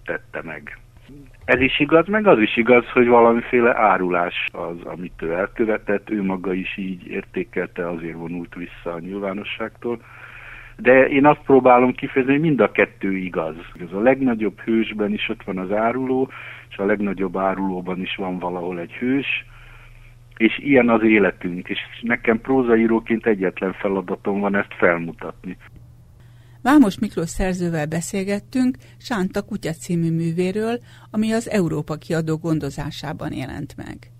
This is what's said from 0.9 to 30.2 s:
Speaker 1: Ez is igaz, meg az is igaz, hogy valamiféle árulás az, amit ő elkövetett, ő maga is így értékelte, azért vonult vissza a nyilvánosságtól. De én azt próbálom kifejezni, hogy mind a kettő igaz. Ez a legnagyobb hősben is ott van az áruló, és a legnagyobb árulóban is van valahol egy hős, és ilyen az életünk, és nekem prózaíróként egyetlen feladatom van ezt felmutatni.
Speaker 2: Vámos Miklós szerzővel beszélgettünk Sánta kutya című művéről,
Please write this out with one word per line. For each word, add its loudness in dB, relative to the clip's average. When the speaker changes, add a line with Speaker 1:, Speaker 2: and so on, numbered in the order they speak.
Speaker 1:
Ez 2
is 0
igaz, 4
meg 0
az 8
is 2
igaz, 4
hogy 2
valamiféle 4
árulás 0
az, -10
amit -12
ő -4
elkövetett, -2
ő -2
maga -4
is -6
így -8
értékelte, -6
azért -8
vonult -10
vissza -12
a -10
nyilvánosságtól. -8
De 6
én 4
azt 6
próbálom 6
kifejezni, -2
hogy 2
mind 2
a 4
kettő 0
igaz. -4
Ez -12
a -4
legnagyobb 0
hősben -2
is -4
ott -8
van -8
az -6
áruló, 0
és -18
a -4
legnagyobb -2
árulóban -4
is -8
van -6
valahol -6
egy -12
hős, -4
és 2
ilyen 4
az 4
életünk, 2
és -6
nekem 0
prózaíróként 2
egyetlen 0
feladatom -4
van -2
ezt -4
felmutatni. -2
Speaker 2:
Vámos 6
Miklós -4
szerzővel -2
beszélgettünk -2
Sánta -4
kutya -8
című -2
művéről, -2